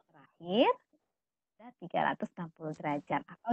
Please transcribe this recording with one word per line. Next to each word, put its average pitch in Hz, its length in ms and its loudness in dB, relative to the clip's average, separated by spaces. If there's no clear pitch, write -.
Terakhir, 190 640 2
ada 220 100 -20
tiga 180 180 -4
ratus 220 240 -6
enam 170 160 -8
puluh 156 240 -8
derajat 147 480 -2
atau 226 280 -6